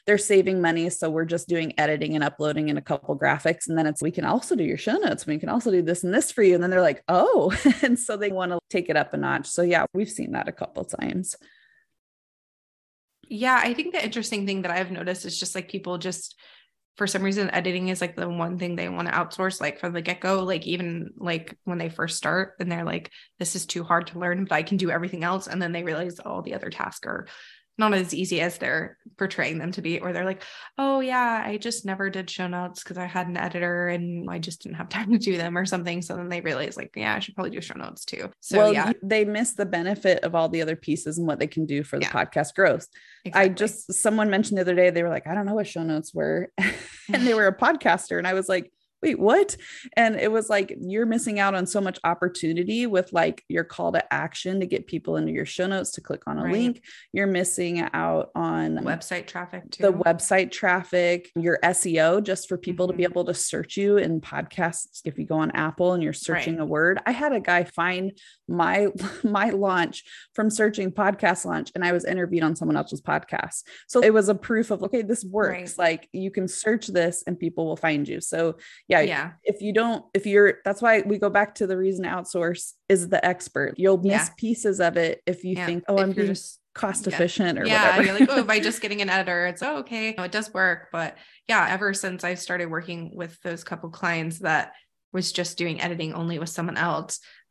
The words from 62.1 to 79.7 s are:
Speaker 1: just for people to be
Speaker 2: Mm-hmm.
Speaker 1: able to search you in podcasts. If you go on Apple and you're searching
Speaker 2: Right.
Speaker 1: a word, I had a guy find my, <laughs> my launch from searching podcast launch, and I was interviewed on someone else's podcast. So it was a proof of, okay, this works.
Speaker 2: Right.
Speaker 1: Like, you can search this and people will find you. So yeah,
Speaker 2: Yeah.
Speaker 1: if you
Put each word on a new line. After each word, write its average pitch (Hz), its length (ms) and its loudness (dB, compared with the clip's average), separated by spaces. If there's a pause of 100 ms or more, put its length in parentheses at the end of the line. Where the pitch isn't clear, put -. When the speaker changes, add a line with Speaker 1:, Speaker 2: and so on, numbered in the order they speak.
Speaker 1:
just 190 280 -4
for 180 80 -2
people 180 300 -2
to 180 60 0
be 175 100 0
Speaker 2:
Mm-hmm. 175 100 2
Speaker 1:
able 175 120 0
to 175 80 -2
search - 440 -4
you 202 200 4
in 165 240 2
podcasts. - 840 -6
If 151 120 -8
you 156 80 -6
go 160 140 -2
on 156 120 0
Apple 175 420 2
and 175 100 0
you're 151 100 0
searching 165 420 -2
Speaker 2:
Right. 160 80 -2
Speaker 1:
a - 20 -2
word, 160 400 2
I 226 60 2
had 277 220 0
a 226 60 0
guy 175 240 2
find 180 480 -2 (360)
my, 175 480 2
<laughs> - 280 -8
my 208 280 2
launch 190 520 0 (300)
from 220 160 2
searching 208 420 2
podcast 190 540 2
launch, 170 300 -4
and 185 100 0
I 175 60 4
was 175 140 2
interviewed 175 380 0
on 156 120 2
someone 160 220 0
else's 147 240 -4
podcast. - 640 -4 (240)
So 247 140 4
it 220 120 8
was 208 160 6
a 208 60 4
proof 220 360 0
of, 196 120 -2
okay, 226 180 0
this 214 220 -2
works. 185 540 -2
Speaker 2:
Right. 170 140 4
Speaker 1:
Like, 160 220 -6
you 190 180 -4
can 185 160 -2
search 214 400 -2
this 175 400 0
and 180 120 -4
people 165 260 -2
will 160 120 -4
find 151 300 0
you. - 140 -6
So 165 360 -2 (300)
yeah, 175 140 6
Speaker 2:
Yeah. 151 300 0 (120)
Speaker 1:
if 202 180 -2
you 208 120 -4